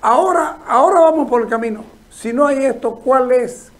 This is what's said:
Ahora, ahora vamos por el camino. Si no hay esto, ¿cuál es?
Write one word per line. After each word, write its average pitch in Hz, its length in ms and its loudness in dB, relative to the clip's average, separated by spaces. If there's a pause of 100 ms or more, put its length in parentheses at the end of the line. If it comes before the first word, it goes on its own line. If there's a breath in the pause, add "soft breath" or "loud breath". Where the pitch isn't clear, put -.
Ahora, 330 580 0 (100)
ahora 330 320 2
vamos 320 280 2
por 240 140 0
el 214 60 -6
camino. 226 340 -6 (260)
Si - 240 -10
no 277 140 2
hay 269 180 0
esto, 240 320 -4
¿cuál 254 360 0
es? - 480 -4